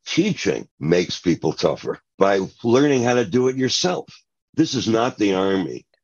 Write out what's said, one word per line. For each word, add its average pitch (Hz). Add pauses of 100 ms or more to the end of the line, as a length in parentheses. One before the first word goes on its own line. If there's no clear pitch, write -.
Teaching 156 (120)
makes 87
people 80
tougher - (200)
by 98 (220)
learning 131
how 123
to 120
do 123
it 131
yourself. 131 (480)
This 160
is 104
not 113
the 101
Army. 92 (180)